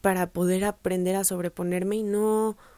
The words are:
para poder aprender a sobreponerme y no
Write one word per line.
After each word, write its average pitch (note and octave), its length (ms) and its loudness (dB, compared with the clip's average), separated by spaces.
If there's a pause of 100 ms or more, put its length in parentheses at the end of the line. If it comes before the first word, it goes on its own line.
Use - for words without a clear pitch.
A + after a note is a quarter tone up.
para F3+ 300 0
poder F3+ 340 0
aprender F#3 520 0
a G3 80 -2
sobreponerme F3+ 720 -2
y A3 60 -2
no G#3+ 540 0 (220)